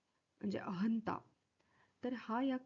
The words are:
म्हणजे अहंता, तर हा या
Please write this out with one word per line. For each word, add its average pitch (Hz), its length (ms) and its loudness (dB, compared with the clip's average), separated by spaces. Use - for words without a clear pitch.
म्हणजे 202 160 0
अहंता, 208 600 0
तर 247 140 0
हा 220 260 0
या 262 220 2